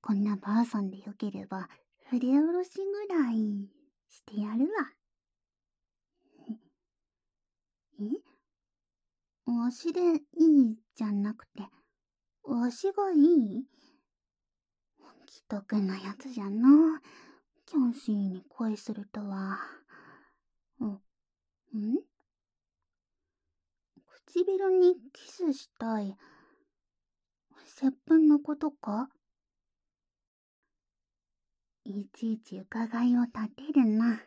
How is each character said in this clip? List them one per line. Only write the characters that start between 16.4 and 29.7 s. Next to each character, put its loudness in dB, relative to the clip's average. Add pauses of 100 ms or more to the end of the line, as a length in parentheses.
ゃ -8
の。 6 (680)
キ -14
ョ 2
ン 0
シ -8
ー -2
に -6
恋 -6
す -10
る -12
と -12
は。 -8 (1200)
お、 -6
ん？ -10 (3250)
唇 0
に 6 (180)
キ -20
ス -2
し -10 (100)
た -4
い。 -8 (1500)
接 -2 (160)
吻 8
の 8
こ -4
と -4
か？ -6 (2750)